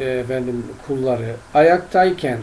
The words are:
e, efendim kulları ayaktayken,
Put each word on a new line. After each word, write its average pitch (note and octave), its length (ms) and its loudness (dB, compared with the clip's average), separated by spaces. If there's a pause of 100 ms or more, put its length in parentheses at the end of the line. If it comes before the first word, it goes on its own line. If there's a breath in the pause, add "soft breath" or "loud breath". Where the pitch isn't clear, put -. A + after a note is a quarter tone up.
e, C3 40 -4
efendim B2 600 -4 (220)
kulları B2 500 -4 (180)
ayaktayken, F3+ 880 2